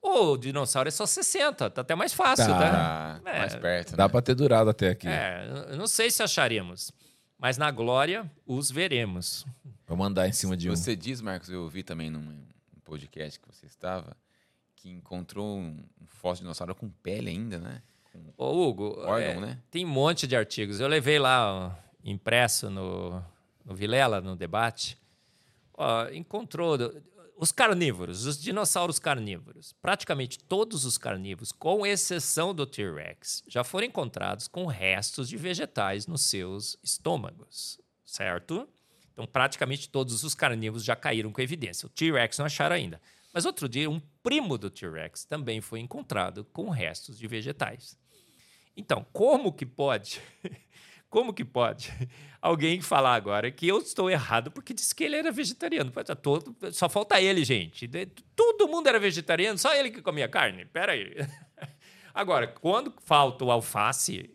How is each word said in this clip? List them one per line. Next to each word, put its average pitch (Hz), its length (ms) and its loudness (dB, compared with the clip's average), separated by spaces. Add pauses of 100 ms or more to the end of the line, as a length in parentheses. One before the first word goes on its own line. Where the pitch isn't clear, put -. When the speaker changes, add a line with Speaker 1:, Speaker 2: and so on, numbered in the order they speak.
Speaker 1:
O 202 340 6
dinossauro 131 540 0
é - 20 -4
só 208 140 -2
sessenta, 285 640 2
tá - 120 -6
até 160 140 0
mais 180 160 0
fácil, 254 360 4
Speaker 2:
Tá. 92 120 6
Speaker 1:
né? 80 640 2
Speaker 3:
Tá 185 80 -8
Speaker 1:
É. - 80 -2
Speaker 3:
mais - 160 -2
perto, 87 400 -2
Speaker 2:
Dá 98 100 6
Speaker 3:
né? 98 40 6
Speaker 2:
pra 120 120 4
ter 131 140 4
durado 117 340 6
até 101 200 4
aqui. - 180 -2
Speaker 1:
É, 98 380 0 (240)
eu 135 80 -8
não 208 100 -2
sei 226 240 4
se - 120 2
acharemos. 113 680 0 (460)
Mas 127 200 2
na 151 140 2
glória 139 580 2 (160)
os 131 260 -2
veremos. 120 760 -2 (420)
Speaker 2:
Vou 82 80 -4
mandar 95 320 2
em 101 60 0
cima 92 240 0
de 87 120 -2
um. 87 60 0
Speaker 3:
Você 92 200 -2
diz, 120 260 -8
Marcos, 92 280 -8
eu 90 120 -8
ouvi 85 220 -10
também 82 260 -8
num, 78 120 -8
num 76 600 -20
podcast 76 560 -14
que - 80 -20
você - 180 -20
estava, 90 520 -10 (580)
que - 140 -20
encontrou 90 680 -10
um, 78 280 -10 (160)
um 82 60 -20
fóssil 90 340 -6
de 90 40 -14
dinossauro 87 300 -8
com 107 140 -12
pele 101 400 -8
ainda, 95 300 -6
né? 85 220 -12 (300)
Com - 260 -20
Speaker 1:
Ô, 147 300 2
Hugo, 104 340 -4
Speaker 3:
órgão, 104 180 0
Speaker 1:
é, - 200 -2
Speaker 3:
né? 120 200 -8 (120)
Speaker 1:
tem 180 140 -4
um 170 40 -4
monte 147 380 2
de 127 80 0
artigos. 104 440 -2
Eu 131 80 2
levei 151 320 4
lá, 127 340 6
ó, 92 180 -4 (320)
impresso 113 680 2
no, 90 540 -6 (400)
no 95 100 -12
Vilela, 107 460 4
no 92 160 -6
debate. 95 640 -2 (800)
Ó, 117 340 0
encontrou 165 680 -4
do-, 120 240 -4 (340)
os 165 160 0
carnívoros, 120 760 2
os 147 120 -4
dinossauros 175 600 0
carnívoros. 107 840 -6
Praticamente 147 580 -4
todos 202 460 -2
os 120 140 -2
carnívoros, 98 520 -6
com 202 340 0
exceção 190 680 0
do 151 120 -2
T-Rex, - 800 -8
já 120 160 0
foram 202 240 -2
encontrados 104 600 -4
com 180 200 -6
restos 101 600 -2
de 175 80 -8
vegetais 147 720 -4
nos 160 160 -4
seus 98 640 -4
estômagos, - 960 -6 (260)
certo? 101 640 -6 (420)
Então, 113 140 -12
praticamente 135 640 0
todos 123 340 -2
os 156 120 -4
carnívoros 110 480 -2
já 117 120 0
caíram 110 360 -2
com 127 100 -4
evidência. 127 460 -6
O - 20 -16
T-Rex 139 480 0
não 143 80 -2
acharam 151 300 0
ainda. 165 260 -6 (320)
Mas 170 120 -2
outro 359 220 -4
dia, 139 220 -2
um 160 100 -2 (220)
primo 240 380 0
do 98 100 -8
T-Rex 80 560 -12
também 120 340 -6
foi 113 200 -10
encontrado 104 760 -6
com 202 160 -8
restos 104 480 -6
de 113 100 -12
vegetais. 117 680 -8 (800)
Então, 139 340 -2
como 262 400 4
que 143 140 -8
pode, 123 560 -2 (220)
<laughs> 185 80 -8 (580)
como 226 240 2
que 156 120 -6
pode - 460 -2 (500)
alguém 165 400 2
falar 135 320 4
agora 104 380 0
que - 160 -2
eu 196 100 4
estou - 320 0
errado 123 400 2
porque 269 240 -12
disse - 220 -2
que 320 80 -4
ele 302 120 -2
era 311 160 0
vegetariano? 247 600 -2
Pô, - 120 -8
tá - 120 -6
todo, 139 400 0 (160)
só 175 180 2
falta 202 320 4
ele, 190 240 6
gente. 107 400 0
De-, 165 220 -8 (280)
todo 427 320 6
mundo 311 200 2
era 233 120 6
vegetariano, 175 600 0
só 294 160 4
ele 269 160 2
que - 100 -14
comia 151 260 -2
carne? 98 380 0
Pera 185 280 -2
aí. 110 220 -6 (500)
<laughs> - 500 -20
Agora, 170 320 2
quando 233 440 0 (120)
falta 135 420 6
o 123 60 4
alface 110 840 0